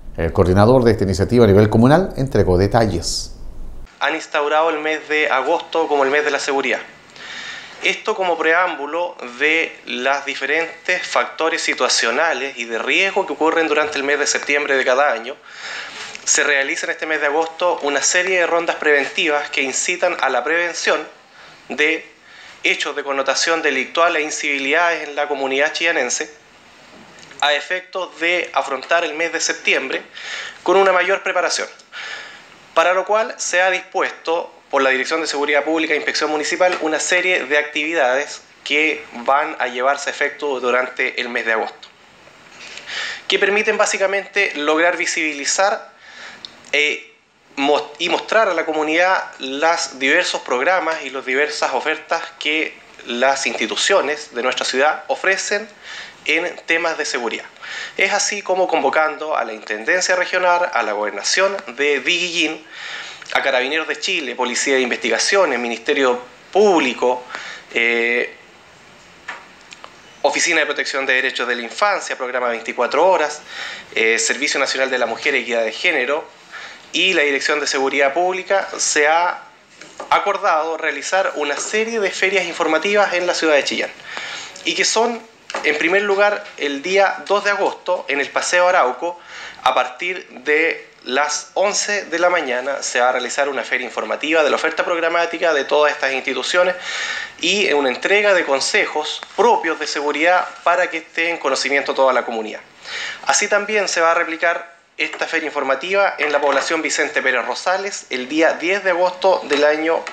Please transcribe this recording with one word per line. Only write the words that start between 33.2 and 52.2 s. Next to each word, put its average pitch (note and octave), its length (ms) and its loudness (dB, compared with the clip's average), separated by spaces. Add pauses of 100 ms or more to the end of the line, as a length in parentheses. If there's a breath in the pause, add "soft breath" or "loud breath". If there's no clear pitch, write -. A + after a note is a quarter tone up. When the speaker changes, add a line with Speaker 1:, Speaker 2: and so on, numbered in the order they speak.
Speaker 2:
se - 240 0
ha F#3 100 4
dispuesto E3+ 840 -2 (160)
por C#3 140 2
la C3 80 4
Dirección C3 300 0
de D3+ 60 -4
Seguridad D3 360 0
Pública D#3+ 300 0
e D3 40 2
Inspección C#3 320 -2
Municipal E3 520 0
una D#3 180 0
serie F3+ 460 0
de C#3+ 120 0
actividades D3 840 0 (220)
que D3 480 0
van C#3 480 0
a B2 80 0
llevarse B2+ 440 0
a - 20 -6
efecto C#3+ 460 -2
durante B2+ 600 0
el B2 100 -4
mes A#2+ 160 -4
de A2+ 80 2
agosto, - 340 -4 (1400 loud breath)
que F#3+ 120 0
permiten G#3 360 2
básicamente G3 800 0
lograr D#3 400 2
visibilizar, D#3+ 960 -2 (800 loud breath)
eh, D3 400 0 (440)
mos-, C#3+ 420 0
y E3+ 120 -2
mostrar G3+ 400 2
a F3+ 40 0
la D#3+ 120 -2
comunidad D#3+ 580 2 (160)
las C#3+ 580 -2
diversos D#3+ 440 0
programas D#3+ 600 0
y C#3 60 -10
las B2+ 160 -8
diversas C#3+ 480 0
ofertas D#3 480 -2 (180)